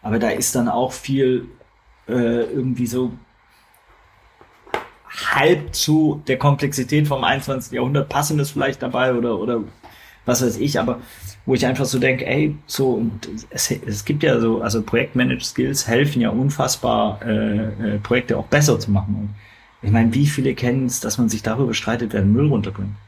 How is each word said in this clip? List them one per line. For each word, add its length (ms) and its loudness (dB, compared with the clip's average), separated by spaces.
Aber 180 0
da 100 2
ist 260 -2
dann 120 2
auch 240 0
viel, 540 0
äh, 360 0
irgendwie 440 -2
so 260 -2
halb 400 2
zu 540 2
der 100 0
Komplexität 720 2
vom 160 -2
einundzwanzigsten 540 -2
Jahrhundert 320 0
Passendes 420 0
vielleicht 320 -2
dabei 300 0
oder, 260 0
oder 220 -2
was 160 2
weiß 160 0
ich, 220 0
aber 200 -2
wo 80 2
ich 120 2
einfach 200 0
so 140 -2
denke, 260 2
ey, 400 0
so, 280 0
und 360 -4
es, 200 -4
es 320 -4
gibt 200 0
ja 160 4
so, 220 2
also 200 0
Projektmanaged 640 0
Skills 420 -2
helfen 340 2
ja 80 2
unfassbar, 920 0
äh, 720 -2
äh, 60 -2
Projekte 360 0
auch 100 -6
besser 320 4
zu 120 -4
machen. 240 2
Und 140 -6
ich 40 2
meine, 220 4
wie 120 4
viele 300 0
kennen 320 0
es, 120 -4
dass 200 -4
man 100 4
sich 140 -4
darüber 320 0
streitet, 380 -2
wer 80 0
den 120 4
Müll 140 4
runterbringt? 480 -2